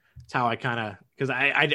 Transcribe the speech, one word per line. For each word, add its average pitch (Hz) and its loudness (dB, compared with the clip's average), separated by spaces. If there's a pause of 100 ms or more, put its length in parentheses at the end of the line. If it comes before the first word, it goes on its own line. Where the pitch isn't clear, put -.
(240)
it's - -10
how 123 2
I 117 0
kinda, 117 -4 (180)
'cause 135 -2
I, 135 2
I, 147 2